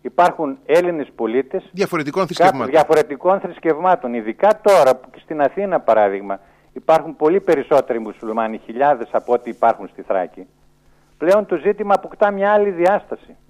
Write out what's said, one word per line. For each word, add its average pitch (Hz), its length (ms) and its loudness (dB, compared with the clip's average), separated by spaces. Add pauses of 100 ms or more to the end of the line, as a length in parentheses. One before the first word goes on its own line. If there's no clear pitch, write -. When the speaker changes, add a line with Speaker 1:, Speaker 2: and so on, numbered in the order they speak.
Speaker 1:
Υπάρχουν 160 640 0
Έλληνες 170 500 0
πολίτες 127 560 -4
Speaker 2:
Διαφορετικών 175 500 -4
Speaker 1:
κάπου 180 120 -4
Speaker 2:
θρησκευμάτων. 139 380 2
Speaker 1:
διαφορετικών 156 680 2
θρησκευμάτων. 170 720 -2
Ειδικά 117 500 0
τώρα, 156 320 6
που - 140 -20 (100)
στην 156 220 -8
Αθήνα, 175 380 -2
παράδειγμα, 101 600 0 (340)
υπάρχουν 156 420 0
πολύ 160 240 2
περισσότεροι 135 600 0
μουσουλμάνοι, 110 580 -6
χιλιάδες, 120 540 -2
από 117 220 -2
ό,τι 120 160 -4
υπάρχουν 110 380 0
στη - 140 -20
Θράκη. 92 460 -6 (680)
Πλέον 190 280 2
το 185 100 -4
ζήτημα 202 420 -2
αποκτά - 340 -2
μια 196 200 -2
άλλη 208 180 2
διάσταση. 175 680 -2 (140)